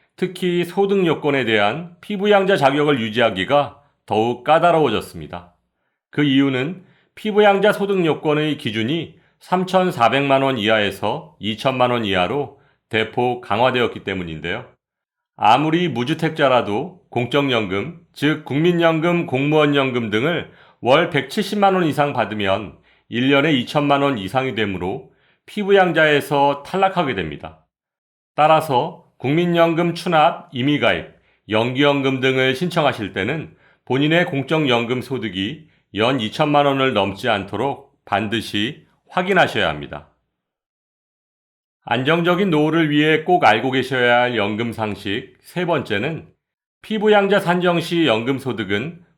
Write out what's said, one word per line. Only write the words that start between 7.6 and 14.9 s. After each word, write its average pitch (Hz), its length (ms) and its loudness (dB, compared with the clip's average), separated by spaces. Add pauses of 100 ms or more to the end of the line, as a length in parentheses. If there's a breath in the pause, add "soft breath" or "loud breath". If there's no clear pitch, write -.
소득 190 340 -2
요건의 151 520 0
기준이 117 640 -6 (200 soft breath)
삼천사백만 143 1040 2
원 135 160 0
이하에서 107 800 -2
이천만 123 520 -2
원 117 120 -2
이하로 98 560 -2 (300 soft breath)
대폭 123 520 -2
강화되었기 117 600 0
때문인데요. 90 640 -8 (720)